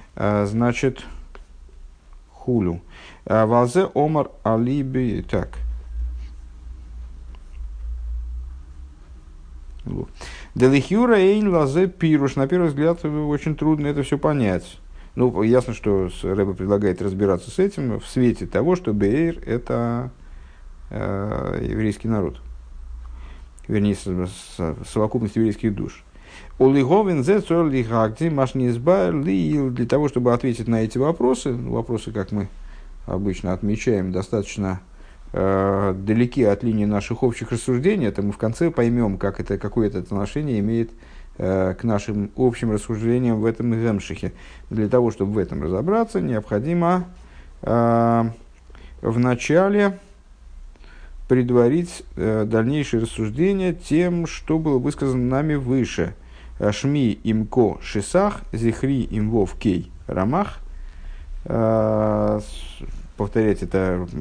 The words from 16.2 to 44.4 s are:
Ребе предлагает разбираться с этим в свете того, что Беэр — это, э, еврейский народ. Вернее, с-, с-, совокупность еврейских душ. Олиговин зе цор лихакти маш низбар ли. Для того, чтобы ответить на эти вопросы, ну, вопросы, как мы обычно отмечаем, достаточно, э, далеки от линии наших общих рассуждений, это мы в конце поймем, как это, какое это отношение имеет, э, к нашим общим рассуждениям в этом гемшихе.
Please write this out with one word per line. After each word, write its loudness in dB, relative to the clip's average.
Ребе 0
предлагает 2
разбираться 0
с -4
этим 0
в -12
свете 2
того, 2
что -2
Беэр — 2
это, -2
э, -4
еврейский -2
народ. -2
Вернее, 2
с-, -10
с-, -4
совокупность -2
еврейских 0
душ. -8
Олиговин 6
зе 4
цор 2
лихакти 2
маш 0
низбар 2
ли. 0
Для -2
того, 2
чтобы 2
ответить -2
на 4
эти -2
вопросы, 2
ну, -6
вопросы, -4
как -6
мы -2
обычно -2
отмечаем, 0
достаточно, -2
э, 2
далеки 2
от 4
линии 2
наших -2
общих -2
рассуждений, 2
это -2
мы 0
в -8
конце 0
поймем, 2
как -2
это, -2
какое 0
это -4
отношение -2
имеет, 0
э, 0
к -12
нашим -2
общим 2
рассуждениям 0
в 2
этом 0
гемшихе. -2